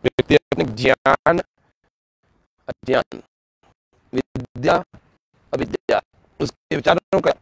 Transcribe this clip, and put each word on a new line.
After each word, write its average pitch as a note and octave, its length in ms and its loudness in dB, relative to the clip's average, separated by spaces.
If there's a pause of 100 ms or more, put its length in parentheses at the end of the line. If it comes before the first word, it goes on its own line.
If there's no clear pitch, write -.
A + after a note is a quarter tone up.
व्यक्ति - 320 0
अपने - 280 0 (100)
ज्ञान, C#3 640 2 (1300)
अज्ञान, - 540 -2 (920)
विद्या, B2+ 640 -2 (760)
अविद्या, - 480 -2 (380)
उसके - 360 -6
विचारों D3 460 0
का D#3+ 100 0 (100)